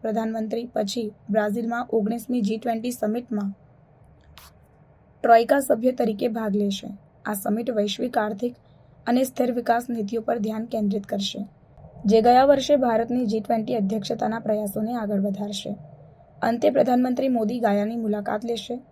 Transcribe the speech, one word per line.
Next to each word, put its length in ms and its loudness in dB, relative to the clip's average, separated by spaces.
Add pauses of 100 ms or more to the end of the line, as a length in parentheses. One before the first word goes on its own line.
પ્રધાનમંત્રી 720 -4
પછી 320 -2 (240)
બ્રાઝિલમાં 600 0
ઓગણીસમી 500 0
જી 180 0
ટ્વેન્ટી 340 -4
સમિટમાં 560 -4 (1700)
ટ્રોઇકા 380 6
સભ્ય 320 2
તરીકે 360 -2
ભાગ 260 -2
લેશે. 340 -2 (360)
આ 100 -4
સમિટ 380 -2
વૈશ્વિક 440 -2
આર્થિક 380 -2 (500)
અને 200 2
સ્થિર 280 -2
વિકાસ 360 0
નીતિઓ 320 -4
પર 180 -2
ધ્યાન 280 -4
કેન્દ્રિત 400 -2
કરશે, 360 -4 (600)
જે 160 6
ગયા 260 8
વર્ષે 300 6
ભારતની 480 0
જી 160 0
ટ્વેન્ટી 360 -2
અધ્યક્ષતાના 680 -2
પ્રયાસોને 500 -2
આગળ 300 -2
વધારશે. 460 -6 (720)
અંતે 300 2
પ્રધાનમંત્રી 580 2
મોદી 300 0
ગાયાની 420 0
મુલાકાત 480 -4
લેશે 260 -6 (160)